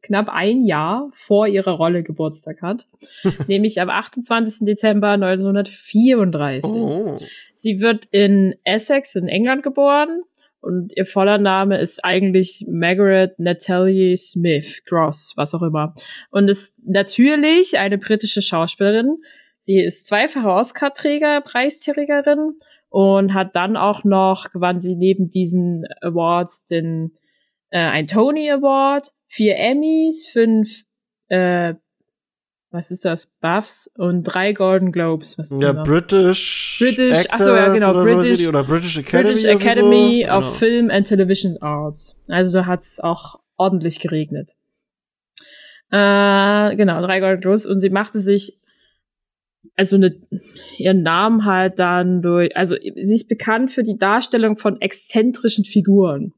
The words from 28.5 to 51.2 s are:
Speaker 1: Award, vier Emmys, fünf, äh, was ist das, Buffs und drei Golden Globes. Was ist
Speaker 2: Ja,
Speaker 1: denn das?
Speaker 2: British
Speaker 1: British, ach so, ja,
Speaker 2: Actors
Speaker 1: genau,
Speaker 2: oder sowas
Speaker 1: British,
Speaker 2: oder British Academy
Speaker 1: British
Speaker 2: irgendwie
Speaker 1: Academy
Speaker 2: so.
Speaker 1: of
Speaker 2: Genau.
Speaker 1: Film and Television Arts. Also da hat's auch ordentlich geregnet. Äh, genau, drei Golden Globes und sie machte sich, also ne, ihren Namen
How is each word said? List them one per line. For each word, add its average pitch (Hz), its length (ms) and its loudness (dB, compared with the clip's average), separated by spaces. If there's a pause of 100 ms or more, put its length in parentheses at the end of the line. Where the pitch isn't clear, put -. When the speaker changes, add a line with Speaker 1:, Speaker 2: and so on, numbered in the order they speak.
Speaker 1:
Award, 277 560 0 (200)
vier 208 280 0
Emmys, 320 720 0
fünf, 220 560 0 (460)
äh, 175 460 0 (960)
was 170 220 -10
ist 180 140 -10
das, 165 220 -6 (120)
Buffs 185 580 -4
und 180 260 -2
drei 185 280 -2
Golden 190 400 2
Globes. 165 460 -4
Was 160 140 -12
ist 135 100 -2
Speaker 2:
Ja, 143 120 4
Speaker 1:
denn 156 100 -4
das? 156 40 -4
Speaker 2:
British 180 920 0
Speaker 1:
British, 247 500 2
ach 233 100 -4
so, 196 120 4
ja, 196 160 6
Speaker 2:
Actors 196 80 4
Speaker 1:
genau, 208 160 4
Speaker 2:
oder 180 180 4
sowas 180 180 4
Speaker 1:
British, 175 200 2
Speaker 2:
oder 143 160 0
British 160 340 -2
Academy 190 260 0
Speaker 1:
British 220 220 2
Speaker 2:
irgendwie 208 220 4
Speaker 1:
Academy 240 600 4
Speaker 2:
so. - 60 0
Speaker 1:
of 196 100 2
Speaker 2:
Genau. - 120 -6
Speaker 1:
Film 233 360 2
and 196 160 0
Television 190 540 0
Arts. 151 560 -8 (100)
Also 180 320 0
da 180 60 0
hat's 180 340 -6
auch - 400 -8 (160)
ordentlich 180 460 -2
geregnet. 156 500 -6 (1400)
Äh, 202 840 2
genau, 180 260 2
drei 185 200 -2
Golden 190 200 0
Globes 196 240 0
und 196 140 -2
sie 190 100 2
machte 208 300 -2
sich, 202 380 -2 (1200)
also 190 200 2
ne, 185 200 2 (600)
ihren 185 260 2
Namen 208 420 2